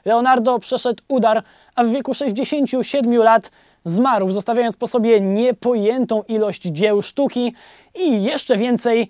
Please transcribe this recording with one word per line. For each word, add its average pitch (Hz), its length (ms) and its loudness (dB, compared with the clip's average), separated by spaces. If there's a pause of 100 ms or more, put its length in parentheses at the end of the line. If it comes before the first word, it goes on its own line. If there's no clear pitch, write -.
Leonardo 240 540 2
przeszedł - 480 -4
udar, 220 360 2 (320)
a 240 80 2
w 233 60 2
wieku 262 240 -2
sześćdziesięciu 262 720 -2
siedmiu 240 400 2
lat 226 280 4 (320)
zmarł, 196 480 0
zostawiając 226 460 -2
po 247 100 -6
sobie 226 340 2
niepojętą 220 1080 0
ilość 214 340 -2
dzieł 196 400 0
sztuki 247 520 -2 (420)
i 285 280 0
jeszcze 254 340 -2
więcej 233 520 0